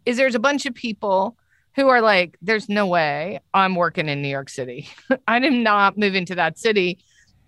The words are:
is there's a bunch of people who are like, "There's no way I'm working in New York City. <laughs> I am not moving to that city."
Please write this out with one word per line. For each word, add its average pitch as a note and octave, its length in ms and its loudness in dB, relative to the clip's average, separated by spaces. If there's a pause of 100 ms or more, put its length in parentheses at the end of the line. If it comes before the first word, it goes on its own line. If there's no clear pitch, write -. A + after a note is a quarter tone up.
is A#3+ 140 -2
there's C4 160 2
a A#3+ 40 0
bunch C#4 280 0
of B3+ 80 -8
people G#3 640 -4 (400)
who C4+ 120 4
are B3 140 4
like, F#3 400 2
"There's G#3+ 260 -4
no G3+ 180 0
way E3 540 -2 (140)
I'm F#3+ 200 2
working E3+ 340 -2
in C#3+ 140 -4
New C#3+ 60 -4
York C#3 220 -6
City. B2+ 380 -10 (200)
<laughs> B3+ 180 -2
I A3+ 120 2
am B3 240 0
not G3+ 340 2
moving G3 300 0
to F3+ 80 -8
that E3 240 -2
city." F#3+ 400 0 (500)